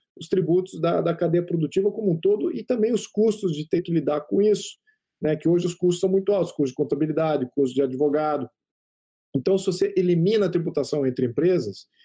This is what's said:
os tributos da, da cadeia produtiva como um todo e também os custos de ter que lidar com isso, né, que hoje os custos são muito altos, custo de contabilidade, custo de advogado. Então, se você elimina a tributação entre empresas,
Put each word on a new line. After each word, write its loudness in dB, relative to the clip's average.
os -16
tributos 0
da, 0
da 0
cadeia 0
produtiva 0
como 0
um -2
todo 0
e -8
também 0
os -2
custos 0
de -6
ter 0
que -6
lidar 0
com 0
isso, 0
né, 0
que -2
hoje 2
os -4
custos 0
são 0
muito 2
altos, 0
custo -2
de -20
contabilidade, -2
custo 0
de 2
advogado. 0
Então, 2
se -4
você 0
elimina 2
a -2
tributação -2
entre 0
empresas, 0